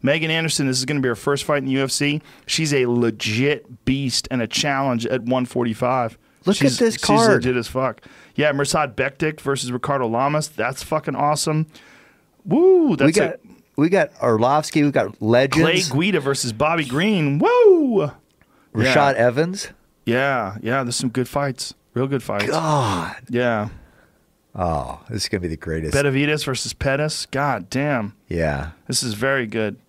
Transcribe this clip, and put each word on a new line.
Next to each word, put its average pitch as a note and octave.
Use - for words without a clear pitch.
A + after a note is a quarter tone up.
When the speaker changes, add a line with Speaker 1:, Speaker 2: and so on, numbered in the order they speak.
Speaker 1:
Megan D#3
Anderson, D#3+
this C3
is B2+
gonna D3
be B2+
her A#2
first C#3
fight D3
in C3+
the C3+
U C3+
F C3+
C. D3
She's D#3+
a C3
legit A#2+
beast C3+
and B2+
a A2
challenge C3+
at A#2+
one B2+
forty-five. B2
Speaker 2:
Look G3+
at -
Speaker 1:
She's, C4+
Speaker 2:
this A3+
Speaker 1:
she's -
Speaker 2:
card. A3
Speaker 1:
legit B2+
as A#2+
fuck. C3
Yeah, D3
Mirsad C#3+
Bektic D#3
versus C3
Ricardo C3
Lamas. C#3+
That's A#2+
fucking D#3
awesome. D#3
Woo! D#4+
That's C3+
Speaker 2:
We D#3+
got, D#3+
Speaker 1:
a -
Speaker 2:
we D#3
got F3
Arlovsky. B2+
We C#3+
got A2
legends. C#3+
Speaker 1:
Clay C3+
Guida E3
versus C3+
Bobby D3+
Green. D3+
Woo! D#4+
Speaker 2:
Rashad C3+
Speaker 1:
Yeah. A2+
Speaker 2:
Evans. D#3+
Speaker 1:
Yeah, A#2+
yeah. B2+
There's A#2+
some C3
good A#2+
fights. C#3+
Real B2+
good C3+
fights. G2+
Speaker 2:
God. C3+
Speaker 1:
Yeah. A#2+
Speaker 2:
Oh, D#2
this A2
is -
gonna G2
be F2
the D#2+
greatest. D#2+
Speaker 1:
Benavidez C#3+
versus B2+
Pettis. D3
God C3
damn. B2
Speaker 2:
Yeah. D#2
Speaker 1:
This C3
is A#2
very C3
good. G#2+